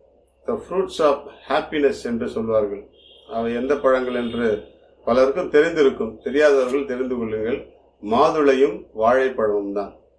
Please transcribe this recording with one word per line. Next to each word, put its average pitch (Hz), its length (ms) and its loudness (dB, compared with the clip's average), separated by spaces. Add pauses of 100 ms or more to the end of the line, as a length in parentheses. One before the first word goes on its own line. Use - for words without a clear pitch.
(480)
the 117 120 -4 (100)
fruits 185 300 -4
of 151 180 4 (320)
happiness 147 440 0 (100)
என்று 117 260 -4
சொல்வார்கள். 110 600 -2 (400)
அவை 117 240 -4
எந்த 131 220 -2
பழங்கள் 131 380 0
என்று 117 500 -2 (420)
பலருக்கும் 135 460 2
தெரிந்திருக்கும், 143 720 2
தெரியாதவர்கள் 135 640 2
தெரிந்து 127 320 -4
கொள்ளுங்கள். 110 500 -4 (360)
மாதுளையும் 139 880 2
வாழைப்பழமும் 110 800 0
தான். 101 200 -6 (240)